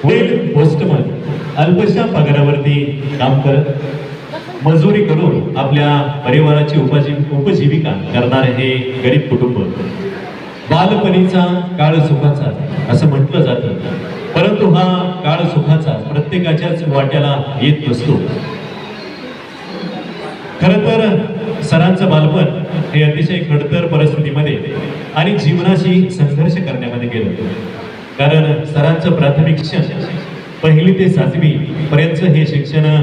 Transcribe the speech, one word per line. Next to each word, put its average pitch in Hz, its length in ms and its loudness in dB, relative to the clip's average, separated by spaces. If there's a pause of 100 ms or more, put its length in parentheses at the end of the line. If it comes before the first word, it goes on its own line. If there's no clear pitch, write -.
वडील - 500 2
पोस्टमन - 480 2 (540)
अल्पशा 180 500 2
पगारावरती 143 760 2 (340)
काम 135 220 2
करत - 1200 -4
मजुरी 165 400 4
करून 160 520 0
आपल्या 143 440 2 (260)
परिवाराची 147 540 2
उपजी-, 143 580 0
उपजीविका 151 540 2 (220)
करणारे 123 380 2
हे 131 520 -2
गरीब 139 240 2
कुटुंब. 120 300 0 (1120)
बालपणीचा 185 720 2 (360)
काळ 156 160 4
सुखाचा 143 560 2 (400)
असं 147 180 4
म्हटलं 135 340 2
जातं, 120 320 0 (600)
परंतु 208 360 2
हा 175 140 4 (400)
काळ 160 220 0
सुखाचा 151 440 2
प्रत्येकाच्याच 160 1000 -2
वाट्याला 139 720 0
येत 151 260 2
नसतो. - 280 0 (2500)
खरं 208 260 2
तर 220 300 2 (460)
सरांचं 165 480 2
बालपण 151 340 4 (500)
हे 151 80 4
अतिशय 156 360 0 (120)
खडतर 156 360 0
परिस्थितीमध्ये 147 720 0 (560)
आणि 185 240 0
जीवनाशी 185 720 2
संघर्ष 147 460 0
करण्यामध्ये 120 520 -4
गेलं, 107 220 -2 (880)
कारण 151 460 2
सरांचं 160 460 0
प्राथमिक 156 480 2
शिक्षण 180 240 -2 (800)
पहिली 160 360 6
ते 185 100 4
सातवी 156 420 2 (420)
पर्यंत 160 320 2
हे 156 220 4
शिक्षण 151 360 0 (200)